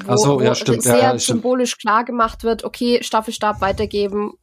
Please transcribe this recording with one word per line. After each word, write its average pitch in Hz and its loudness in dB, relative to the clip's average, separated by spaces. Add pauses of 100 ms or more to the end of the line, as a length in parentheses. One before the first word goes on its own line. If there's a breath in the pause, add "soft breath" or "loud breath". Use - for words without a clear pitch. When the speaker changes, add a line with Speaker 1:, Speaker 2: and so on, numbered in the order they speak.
Speaker 1:
wo, 123 2
Speaker 2:
Ach 123 4
so, 143 4
Speaker 1:
wo - 0
Speaker 2:
ja, 123 2
stimmt. 117 0
Speaker 1:
sehr 120 4
Speaker 2:
Ja, 120 4
ja, 120 -4
stimmt. 117 0
Speaker 1:
symbolisch 247 -2
klar 220 0
gemacht 233 -4
wird, 226 -2
okay, 240 0
Staffelstab 220 -4
weitergeben, 202 -4